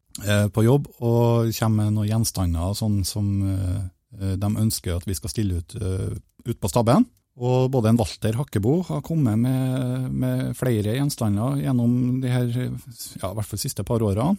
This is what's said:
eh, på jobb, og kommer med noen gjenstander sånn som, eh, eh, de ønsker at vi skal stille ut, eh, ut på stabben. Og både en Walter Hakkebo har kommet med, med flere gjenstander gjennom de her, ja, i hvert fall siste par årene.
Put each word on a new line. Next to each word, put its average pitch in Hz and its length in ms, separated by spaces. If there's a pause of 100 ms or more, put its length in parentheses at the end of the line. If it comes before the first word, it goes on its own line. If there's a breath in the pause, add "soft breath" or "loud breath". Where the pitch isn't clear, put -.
(240)
eh, 104 240
på 107 160
jobb, 139 240 (120)
og 117 520
kommer 107 320
med 104 120
noen 104 120
gjenstander 95 680
sånn 104 280
som, 101 240 (140)
eh, 95 400 (380)
eh, 95 160
de 101 200
ønsker 107 400
at 98 100
vi 98 80
skal - 180
stille 95 260
ut, - 180
eh, 98 400 (280)
ut 117 160
på 104 100
stabben. 123 360 (300)
Og 127 340
både 117 200
en 117 80
Walter 110 340
Hakkebo 117 520
har 147 180
kommet 139 360
med, 131 720
med 127 460
flere 110 400
gjenstander 131 640
gjennom 123 640
de 127 100
her, 123 160
ja, 123 800
i 95 80
hvert 104 80
fall - 160
siste - 240
par 117 160
årene. 113 380